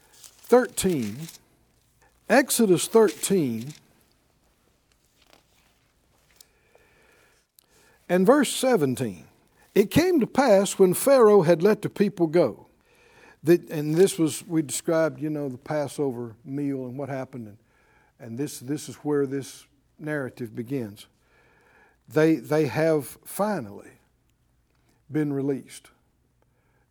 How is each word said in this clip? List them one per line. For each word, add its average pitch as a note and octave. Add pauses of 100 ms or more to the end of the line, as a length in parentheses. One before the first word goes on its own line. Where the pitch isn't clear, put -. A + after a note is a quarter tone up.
(120)
thirteen, D#3 (1080)
Exodus A3
thirteen D#3 (4000)
and F#3
verse C4+
seventeen. C3 (500)
It G3
came F4
to G#3+
pass G3+
when F#3
Pharaoh G#3+
had E3
let G#3
the D3
people F#3+
go, D3+ (800)
that, E3
and D3+
this F#3
was, D#3
we D#3+
described, D3+
you D3+
know, D3
the B2
Passover C3+
meal C#3
and B2
what C#3
happened, C3
and, G#2 (640)
and A#2
this, C#3
this C#3
is A#2+
where C#3+
this - (320)
narrative C3
begins. A#2 (1040)
They, D#3
they C#3+
have D#3 (180)
finally C#3 (1160)
been D3
released C3+ (1000)